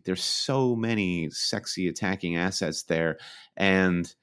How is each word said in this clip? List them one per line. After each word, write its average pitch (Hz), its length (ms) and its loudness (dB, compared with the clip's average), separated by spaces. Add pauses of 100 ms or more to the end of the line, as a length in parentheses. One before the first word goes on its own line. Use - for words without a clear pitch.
There's 92 180 -2
so 131 500 0
many 101 580 0
sexy - 580 -2
attacking 90 480 -2
assets 87 460 -2
there, 82 340 0 (400)
and 92 540 4 (120)